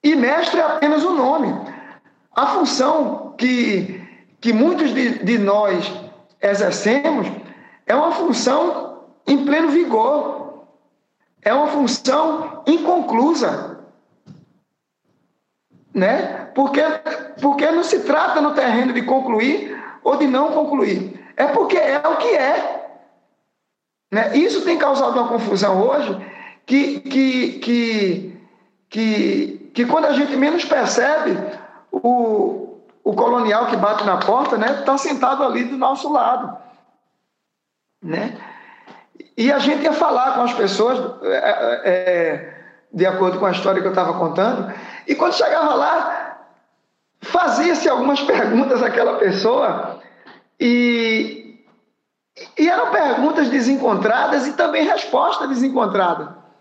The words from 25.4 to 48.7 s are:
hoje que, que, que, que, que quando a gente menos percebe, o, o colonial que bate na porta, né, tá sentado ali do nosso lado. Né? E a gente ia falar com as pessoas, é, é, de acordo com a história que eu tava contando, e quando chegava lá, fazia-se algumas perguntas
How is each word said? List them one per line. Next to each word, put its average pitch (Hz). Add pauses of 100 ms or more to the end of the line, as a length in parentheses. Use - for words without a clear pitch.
hoje 233 (340)
que, 285
que, 262
que, 226 (480)
que, 208
que 240
quando 302
a 294
gente 277
menos 302
percebe, 269 (540)
o, 233 (240)
o -
colonial 233
que 233
bate 208
na 185
porta, 247
né, 233
tá 277
sentado 277
ali 240
do 254
nosso 277
lado. 247 (1500)
Né? 185 (1000)
E 233
a 285
gente 285
ia 311
falar 262
com -
as 240
pessoas, 220 (240)
é, -
é, 180 (280)
de 185
acordo 185
com 202
a 185
história 185
que 190
eu 185
tava 185
contando, 185 (340)
e 294
quando 349
chegava 302
lá, 311 (840)
fazia-se 330
algumas 269
perguntas 240